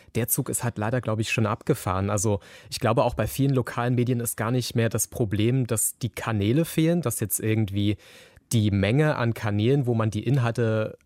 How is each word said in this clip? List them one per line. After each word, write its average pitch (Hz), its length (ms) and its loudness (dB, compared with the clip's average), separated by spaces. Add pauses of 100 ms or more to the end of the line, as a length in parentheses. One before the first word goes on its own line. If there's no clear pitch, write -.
(160)
der 117 100 0
Zug - 220 -2
ist 127 160 -4
halt 120 120 -4
leider, 110 240 -2
glaube 110 220 -2
ich, - 80 -4
schon 110 160 2
abgefahren. 101 640 -2
Also 104 300 0 (280)
ich - 120 -10
glaube, 120 240 2
auch 120 100 0
bei 110 140 0
vielen 135 260 0
lokalen 123 400 -2
Medien 120 240 0
ist 117 180 -6
gar 110 140 -2
nicht 123 240 -2
mehr 113 140 2
das 110 180 -2
Problem, 113 640 0
dass - 300 -2
die 120 100 -4
Kanäle 113 560 0
fehlen, 165 360 0
dass 120 200 -4
jetzt - 180 -4
irgendwie 104 580 0 (540)
die 104 220 2
Menge 120 420 2
an 117 200 0
Kanälen, 113 520 2
wo 120 80 0
man 110 160 2
die 104 140 -4
Inhalte 117 800 0